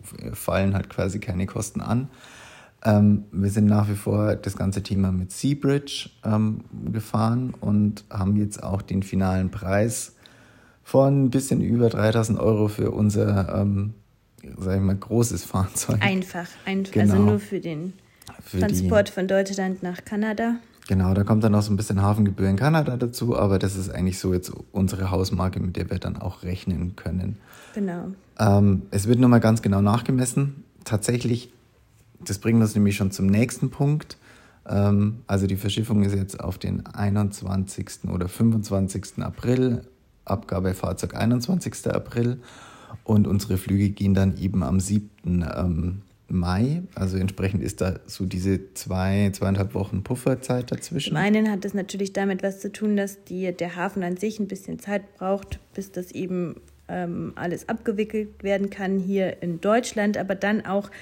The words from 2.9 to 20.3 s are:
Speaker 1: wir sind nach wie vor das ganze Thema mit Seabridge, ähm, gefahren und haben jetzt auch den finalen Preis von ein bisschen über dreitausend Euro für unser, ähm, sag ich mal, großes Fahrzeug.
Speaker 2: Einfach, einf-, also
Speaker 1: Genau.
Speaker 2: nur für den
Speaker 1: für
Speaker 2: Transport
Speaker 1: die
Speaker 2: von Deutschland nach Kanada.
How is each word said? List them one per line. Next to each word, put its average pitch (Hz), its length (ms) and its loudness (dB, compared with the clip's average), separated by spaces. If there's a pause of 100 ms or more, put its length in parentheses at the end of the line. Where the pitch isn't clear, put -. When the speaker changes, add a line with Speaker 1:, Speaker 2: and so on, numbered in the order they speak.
Speaker 1:
wir 98 200 0
sind 104 160 4
nach 104 220 4
wie 104 60 0
vor 104 400 0
das - 220 -6
ganze 95 240 0
Thema 95 300 0
mit 92 200 -2
Seabridge, 139 760 -2 (140)
ähm, 110 380 0 (300)
gefahren 113 680 -2
und 104 520 2
haben 101 260 0
jetzt 104 260 -2
auch 98 180 -2
den 95 220 -2
finalen 92 480 0
Preis 104 640 -2 (680)
von 139 420 4
ein 127 40 4
bisschen 131 320 2
über 117 280 4
dreitausend 110 500 2
Euro 107 280 4
für 104 240 -2
unser, 104 680 2
ähm, 101 320 0 (640)
sag 92 200 -2
ich 98 40 2
mal, 98 140 2
großes 113 480 0
Fahrzeug. 101 580 -2
Speaker 2:
Einfach, 185 460 -2 (180)
einf-, 196 320 -4
also 202 160 4
Speaker 1:
Genau. 196 180 6
Speaker 2:
nur 208 80 2
für 202 200 -6
den 170 340 -8 (500)
Speaker 1:
für - 160 -4
Speaker 2:
Transport 98 500 4
Speaker 1:
die - 20 -14
Speaker 2:
von 190 160 -2
Deutschland 190 560 0
nach 180 220 -8
Kanada. 220 500 -2 (320)